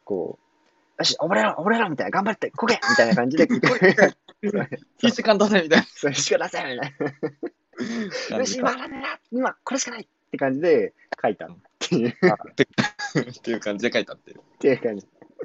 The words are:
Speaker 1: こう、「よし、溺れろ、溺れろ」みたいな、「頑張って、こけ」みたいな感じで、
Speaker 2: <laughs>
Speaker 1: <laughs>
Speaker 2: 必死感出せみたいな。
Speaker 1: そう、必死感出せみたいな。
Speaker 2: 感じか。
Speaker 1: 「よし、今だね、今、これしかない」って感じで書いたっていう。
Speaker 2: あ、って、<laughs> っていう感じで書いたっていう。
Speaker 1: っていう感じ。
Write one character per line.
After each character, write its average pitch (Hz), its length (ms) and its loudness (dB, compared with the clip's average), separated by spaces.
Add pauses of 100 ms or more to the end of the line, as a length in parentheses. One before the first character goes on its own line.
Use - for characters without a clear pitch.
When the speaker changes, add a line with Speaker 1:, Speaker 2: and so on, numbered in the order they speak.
Speaker 1:
こ 92 360 -6
う、 - 20 -20 (560)
「よ 165 60 -2
し、 - 140 0
溺 175 160 0
れ 214 80 4
ろ、 202 160 0
溺 170 100 -2
れ 226 100 2
ろ」 208 120 0
み 143 60 -4
た 98 80 -4
い - 20 -4
な、 101 40 -6 (120)
「頑 - 20 -4
張 214 80 -2
っ 196 60 -8
て、 - 120 -4
こ - 160 -4
け」 226 220 0
み - 80 4
た 117 80 6
い 117 40 4
な 113 60 4
感 123 160 2
じ 156 60 -2
で、 - 100 4
Speaker 2:
<laughs> 196 680 4 (260)
Speaker 1:
<laughs> 202 560 -6
Speaker 2:
必 233 160 2
死 226 80 -6
感 208 160 4
出 208 80 6
せ 196 160 4
み 156 60 -6
た 156 80 6
い - 40 8
な。 - 40 -2
Speaker 1:
そ - 240 -4
う、 139 40 0
必 139 100 -2
死 - 140 -4
感 160 120 0
出 - 80 -8
せ 139 180 -4
み 120 60 -8
た 139 60 -4
い 143 40 -8
な。 - 0 -
Speaker 2:
感 143 220 -6 (680)
じ 226 520 -6
か。 - 80 -4
Speaker 1:
「よ 254 80 0
し、 208 120 -4
今 240 140 0
だ 254 160 -8
ね、 269 160 -12 (260)
今、 247 320 -2
こ - 120 -6
れ 269 60 -2
し - 40 -4
か 247 60 -8
な 233 80 -12
い」 208 40 -14
っ - 40 -18 (240)
て 147 80 -8
感 135 160 0
じ 139 60 -6
で 151 320 2 (280)
書 - 80 0
い 202 80 -2
た 82 100 -12
っ 87 100 -18 (220)
て - 180 -2
い - 100 2
う。 - 160 -4
Speaker 2:
あ、 180 120 4 (160)
っ - 40 -20
て、 131 120 2
<laughs> - 640 -4
っ - 120 -20
て - 80 -6
い 117 40 0
う 104 60 -4
感 104 180 -4
じ 117 100 0
で 113 40 0
書 117 80 2
い 95 60 -6
た - 80 -16
っ - 20 -16
て - 160 -20
い - 20 -20
う。 - 40 -20
Speaker 1:
っ - 40 -20 (160)
て - 100 2
い 135 40 6
う 240 80 0
感 110 160 -4
じ。 196 100 -12 (380)